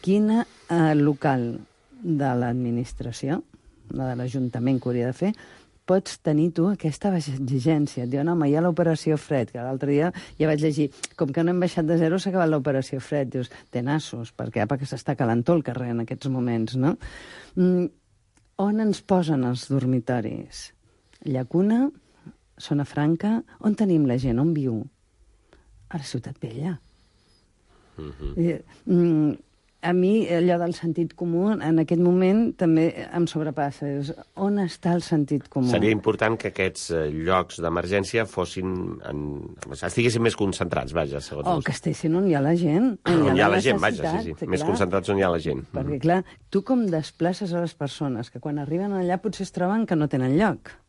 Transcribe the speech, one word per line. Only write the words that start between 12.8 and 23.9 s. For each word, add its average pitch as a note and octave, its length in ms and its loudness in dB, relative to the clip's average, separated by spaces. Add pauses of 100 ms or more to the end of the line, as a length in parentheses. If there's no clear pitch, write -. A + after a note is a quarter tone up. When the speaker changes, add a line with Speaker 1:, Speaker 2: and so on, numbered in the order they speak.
Speaker 1:
Fred». C#3+ 320 -4
Dius, B2+ 180 -6 (200)
«Té B2 120 -4
nassos, B2+ 540 -4
perquè A#2 260 -6
apa C3 160 -2
que C3+ 80 -6
s'està C3+ 300 -6
calant A#2 260 2
tot F3 140 4
el D#3 80 2
carrer B2 260 -6
en A#2 100 -2
aquests A2+ 280 -6
moments, A#2+ 480 -2
no?» C#3+ 200 2 (600)
Mm, F3+ 300 4 (720)
on G#3 220 2
ens G#3+ 220 0
posen D#3+ 420 2
els B2 240 -2
dormitoris? B2 1040 -2 (520)
Llacuna, F#3 640 0 (720)
Zona C#3+ 240 -2
Franca, E3 580 0 (180)
on G#3+ 140 2
tenim F3 320 4